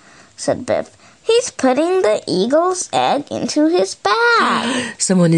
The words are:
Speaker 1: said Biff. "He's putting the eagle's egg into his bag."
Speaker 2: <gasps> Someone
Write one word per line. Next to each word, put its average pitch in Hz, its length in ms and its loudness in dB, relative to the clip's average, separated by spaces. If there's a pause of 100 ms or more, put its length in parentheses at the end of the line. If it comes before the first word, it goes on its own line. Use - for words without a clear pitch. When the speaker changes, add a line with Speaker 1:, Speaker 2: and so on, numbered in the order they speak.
(360)
Speaker 1:
said - 280 -6
Biff. 80 220 -4 (360)
"He's 466 340 2
putting 330 460 0
the - 240 0
eagle's 294 680 0
egg 226 380 -2
into 294 380 -2
his 370 260 0
bag." 269 1000 0
Speaker 2:
<gasps> - 40 -20
Someone 175 400 2